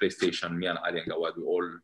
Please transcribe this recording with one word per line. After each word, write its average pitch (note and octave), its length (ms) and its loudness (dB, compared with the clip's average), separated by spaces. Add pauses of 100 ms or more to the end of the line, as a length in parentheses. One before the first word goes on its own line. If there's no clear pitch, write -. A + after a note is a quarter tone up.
PlayStation, F2+ 540 2
me F2+ 120 0
and E2+ 180 0
Ali E2+ 140 -2
and E2+ 120 -4
Gawad. E2 240 -2
We E2+ 80 -6
all F2 240 2 (140)